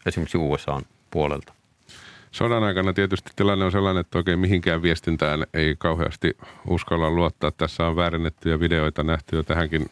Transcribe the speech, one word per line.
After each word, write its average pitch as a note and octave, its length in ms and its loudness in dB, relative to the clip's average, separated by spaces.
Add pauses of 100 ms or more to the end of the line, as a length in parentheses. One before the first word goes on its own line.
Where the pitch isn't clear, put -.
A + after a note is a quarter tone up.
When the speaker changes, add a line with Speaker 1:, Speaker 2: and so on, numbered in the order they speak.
Speaker 1:
esimerkiksi E2 320 -2
U D2 200 0
S - 120 -8
A:n C#2 140 -4 (280)
puolelta. D2 420 -2 (800)
Speaker 2:
Sodan A#2 320 2
aikana F#2+ 300 0
tietysti F#2+ 420 -2
tilanne G2+ 300 2
on F2+ 60 0
sellainen, F#2+ 300 2
että - 160 -4
oikein F2 220 0
mihinkään F2+ 420 2
viestintään D#2 720 0
ei D#2 260 0
kauheasti D#2+ 580 -2 (300)
uskalla E2+ 420 0
luottaa. E2 420 0
Tässä E2+ 360 -2
on E2 80 0
väärennettyjä E2 640 0
videoita D#2+ 440 0
nähty D#2+ 320 -2
jo D#2+ 80 0
tähänkin D#2+ 480 -2